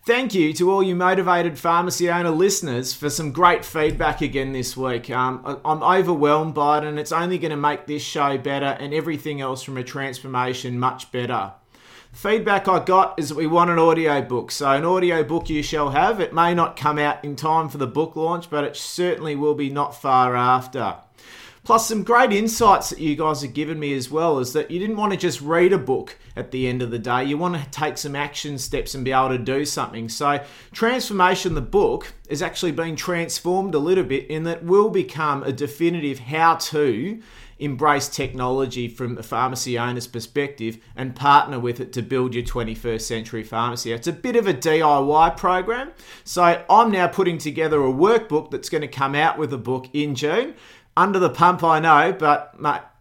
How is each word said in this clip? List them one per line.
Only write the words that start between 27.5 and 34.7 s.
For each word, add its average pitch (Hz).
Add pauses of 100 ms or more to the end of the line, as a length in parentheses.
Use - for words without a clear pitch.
to 143
take 151
some 143
action 143
steps 131
and 127
be 131
able 131
to 127
do 131
something. 117
So 143 (280)
Transformation, 196
the 143
book, 143 (160)
is 156
actually 165
being 165
transformed 175
a -
little 180
bit 135
in 156
that 165
will 202